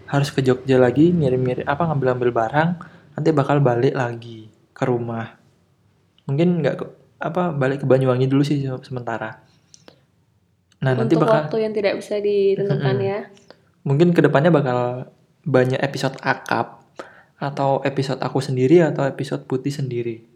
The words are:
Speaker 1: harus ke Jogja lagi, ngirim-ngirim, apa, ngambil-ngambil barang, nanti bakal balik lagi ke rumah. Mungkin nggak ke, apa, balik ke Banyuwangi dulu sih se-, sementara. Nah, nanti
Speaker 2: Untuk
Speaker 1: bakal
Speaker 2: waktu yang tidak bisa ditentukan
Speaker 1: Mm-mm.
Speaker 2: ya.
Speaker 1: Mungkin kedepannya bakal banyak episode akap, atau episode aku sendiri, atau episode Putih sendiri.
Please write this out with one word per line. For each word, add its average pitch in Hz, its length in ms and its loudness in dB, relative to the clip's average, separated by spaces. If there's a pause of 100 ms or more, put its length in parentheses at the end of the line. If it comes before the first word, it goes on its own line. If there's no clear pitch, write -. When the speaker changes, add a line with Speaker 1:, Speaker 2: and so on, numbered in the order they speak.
Speaker 1:
harus 143 220 0
ke 135 160 -4
Jogja 131 320 2
lagi, 127 320 6
ngirim-ngirim, 127 560 0
apa, 143 240 -2
ngambil-ngambil 127 420 0
barang, 131 400 0 (460)
nanti 151 140 -2
bakal 143 280 2
balik 127 380 2
lagi 117 480 -8 (260)
ke - 140 -8
rumah. 117 560 -4 (840)
Mungkin 165 380 0
nggak 135 160 -2
ke, - 80 -10 (340)
apa, 180 320 -4
balik 139 300 -2
ke 143 60 -4
Banyuwangi 131 400 2
dulu 139 160 4
sih 147 160 -2
se-, 131 240 -6
sementara. 113 580 -10 (1400)
Nah, 131 140 0
nanti 165 220 0
Speaker 2:
Untuk 160 100 4
Speaker 1:
bakal 220 240 2
Speaker 2:
waktu 226 120 -4
yang 214 120 -2
tidak 202 240 -2
bisa - 220 -6
ditentukan 196 760 0
Speaker 1:
Mm-mm. 277 160 0
Speaker 2:
ya. 202 100 -4 (640)
Speaker 1:
Mungkin 151 300 4
kedepannya 147 400 4
bakal 127 560 0 (340)
banyak 127 360 2
episode - 420 -4
akap, - 640 -4 (520)
atau 139 460 -2
episode 135 380 -4
aku 135 180 -2
sendiri, 135 460 4
atau 151 180 0
episode 139 420 -4
Putih 131 280 -4
sendiri. 120 480 -6 (160)